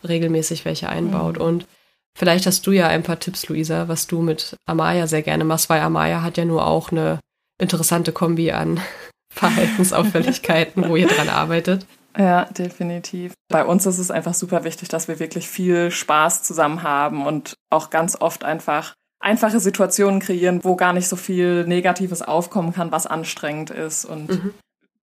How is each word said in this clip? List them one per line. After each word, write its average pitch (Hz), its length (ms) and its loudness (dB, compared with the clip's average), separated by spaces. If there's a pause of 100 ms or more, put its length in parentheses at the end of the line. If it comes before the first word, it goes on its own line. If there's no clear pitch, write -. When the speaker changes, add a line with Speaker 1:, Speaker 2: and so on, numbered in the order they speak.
Speaker 1:
regelmäßig 165 580 0
welche 160 240 -4
einbaut. 165 500 0
Speaker 2:
Mhm. 165 60 0
Speaker 1:
Und 170 220 2 (500)
vielleicht 180 300 4
hast 185 200 0
du 196 60 4
ja 185 160 6
ein 160 160 2
paar 165 160 -4
Tipps, - 280 -8
Luisa, 160 400 -2
was 165 200 -4
du 165 140 0
mit 160 340 -2 (100)
Amaya 165 400 2
sehr 156 160 0
gerne 156 220 0
machst, 160 260 0
weil 160 120 4
Amaya 160 400 0
hat 170 140 -4
ja 170 80 0
nur 165 220 2
auch 160 240 0
eine 160 300 0 (380)
interessante 170 540 0
Kombi 165 400 0
an 165 280 0 (260)
<laughs> - 240 -20 (500)
Verhaltensauffälligkeiten, 180 1080 2
wo 165 80 2
ihr 185 120 6
dran 427 200 2
arbeitet. 170 580 0 (300)
Speaker 2:
Ja, 180 300 4
definitiv. 180 880 -8 (140)
Bei 156 160 2
uns 180 220 2
ist 185 120 0
es 180 120 -4
einfach 170 240 -4
super 175 300 -2
wichtig, 170 240 -8
dass 165 200 -4
wir 160 120 -6
wirklich 170 280 -6
viel 175 420 0
Spaß 156 520 2
zusammen 160 400 0
haben 147 420 0
und 147 300 -4 (160)
auch 156 200 0
ganz 165 300 0
oft - 240 -2
einfach 156 500 -4 (260)
einfache 214 400 2
Situationen 196 600 2
kreieren, 180 440 0
wo 185 120 2
gar 180 160 4
nicht 180 160 0
so 185 80 -4
viel 180 500 0
Negatives 180 560 0
aufkommen 170 500 -2
kann, 170 180 -4
was 156 160 -2
anstrengend 156 640 -6
ist. 156 340 -6
Und 156 260 -10
Speaker 1:
Mhm. 190 240 -4 (500)